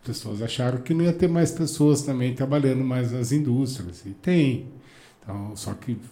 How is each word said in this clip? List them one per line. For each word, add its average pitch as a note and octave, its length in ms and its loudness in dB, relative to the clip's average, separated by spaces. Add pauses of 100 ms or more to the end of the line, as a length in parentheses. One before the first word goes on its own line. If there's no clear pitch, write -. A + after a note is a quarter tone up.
As - 60 -14
pessoas A2 340 -8
acharam B2 360 -2
que B2+ 160 -2
não E3 100 2
ia F3 80 4
ter E3+ 160 2
mais E3+ 240 4
pessoas D3+ 520 2
também C3 300 0
trabalhando C3+ 520 2
mais B2+ 260 0
nas B2 220 -2
indústrias, C3 720 -2
e G2 60 -10
tem. C#3+ 580 2 (520)
Então, G2+ 360 -10
só G2+ 160 -8
que A2+ 240 -6 (140)